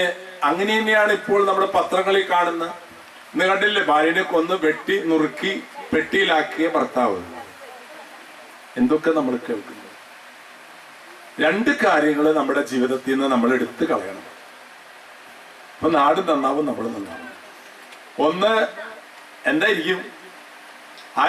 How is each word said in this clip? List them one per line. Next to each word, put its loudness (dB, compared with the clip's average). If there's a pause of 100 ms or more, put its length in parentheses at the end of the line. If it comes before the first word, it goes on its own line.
(480)
അങ്ങനെ 0
തന്നെയാണ് 2
ഇപ്പോൾ 2
നമ്മുടെ 2
പത്രങ്ങളിൽ 2
കാണുന്നത്. 0 (600)
ഇന്ന് 0
കണ്ടില്ലേ, 2
ഭാര്യനെ 4
കൊന്ന് 0
വെട്ടി 0 (140)
നുറുക്കി 0 (380)
പെട്ടിയിലാക്കിയ 0 (100)
ഭർത്താവ്. 0 (1600)
എന്തൊക്കെ 2
നമ്മൾ 0 (120)
കേൾക്കുന്നു. -8 (1600)
രണ്ട് 2 (140)
കാര്യങ്ങൾ 4 (120)
നമ്മുടെ 0
ജീവിതത്തിൽ 0
നിന്ന് 0
നമ്മൾ 4
എടുത്തു -4
കളയണം. -6 (1500)
അപ്പൊ 0
നാട് 4 (100)
നന്നാവും, 0
നമ്മൾ -6
നന്നാവും. -12 (1000)
ഒന്ന് 2 (960)
എന്തായിരിക്കും? 0 (1200)
ആ 4